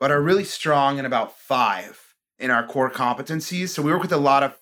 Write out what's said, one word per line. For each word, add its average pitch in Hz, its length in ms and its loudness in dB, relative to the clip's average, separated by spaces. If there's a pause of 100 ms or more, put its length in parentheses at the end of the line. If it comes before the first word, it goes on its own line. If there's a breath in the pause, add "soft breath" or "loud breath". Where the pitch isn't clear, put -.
but 139 100 2
are 147 100 2
really 185 240 2
strong 143 540 0
in 131 80 -6
about 120 320 -4
five 104 800 -4 (220)
in 127 120 -4
our 117 160 2
core 131 240 0
competencies. 147 760 -4
So 170 120 -6
we 147 120 2
work 180 100 0
with 185 100 -4
a 156 60 4
lot 139 240 4
of 135 200 -4